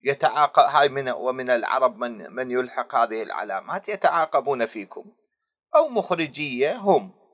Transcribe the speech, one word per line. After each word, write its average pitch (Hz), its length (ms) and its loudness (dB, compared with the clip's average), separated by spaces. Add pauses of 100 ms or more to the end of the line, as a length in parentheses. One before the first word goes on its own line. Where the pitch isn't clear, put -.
يتعاق-، 139 560 2
هاي 143 300 6
من، 135 200 -4
ومن 127 400 -4
العرب 123 480 2
من، 113 340 -8
من 127 200 -6
يلحق 123 440 -4
هذه 110 280 0
العلامات: 104 640 -8
"يتعاقبون 147 760 0
فيكم"، - 500 -14 (600)
أو 311 120 4
مخرجية 151 880 -2
هم. 180 380 0 (200)